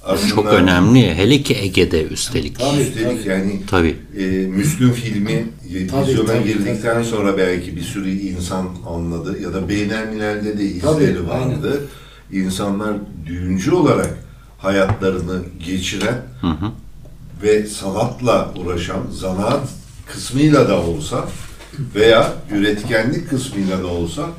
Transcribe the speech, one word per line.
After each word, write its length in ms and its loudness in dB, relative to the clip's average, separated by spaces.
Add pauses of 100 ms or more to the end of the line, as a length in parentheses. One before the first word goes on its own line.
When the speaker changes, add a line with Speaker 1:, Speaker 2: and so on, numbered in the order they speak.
Speaker 1:
Aslında 300 2
Speaker 2:
Çok 100 4
önemli. 680 6
Hele 260 4
ki 200 0
Ege'de 420 2
üstelik. 560 -4
Speaker 3:
Tabii, 220 2
Speaker 1:
Üstelik 420 -2
Speaker 3:
tabii. 60 -2
Speaker 1:
yani, 380 -2
Speaker 2:
Tabii. 280 4 (240)
Speaker 1:
e, 40 -2 (240)
Müslüm 460 2
filmi, 380 -2 (420)
e, 140 -4
Speaker 3:
Tabii, 200 0
Speaker 1:
vizyona 200 2
Speaker 3:
tabii, 160 2
Speaker 1:
girdikten 500 0
Speaker 3:
tabii. 120 0
Speaker 1:
sonra 320 0
belki 380 0
bir 60 -6
sürü 300 -4
insan 560 -4 (200)
anladı 540 -4
ya 120 -6
da 160 -4
Beynelmiler'de 880 -2
de 220 -2
Speaker 3:
Tabii, 240 4
Speaker 1:
izleri 140 2 (140)
Speaker 3:
aynen. 200 -2
Speaker 1:
vardı. 300 -2 (500)
İnsanlar 640 -2 (320)
düğüncü 460 -2
olarak 460 4 (400)
hayatlarını 840 0 (240)
geçiren 560 -2 (200)
Speaker 2:
Hı 60 0
hı. 240 -2 (720)
Speaker 1:
ve 240 4
sanatla 880 0
uğraşan, 440 -4 (120)
zanaat 560 -2 (380)
kısmıyla 640 2
da 120 2
olsa 460 -4 (680)
veya 380 6 (180)
üretkenlik 800 0
kısmıyla 540 -2
da 40 -4
olsa 520 -4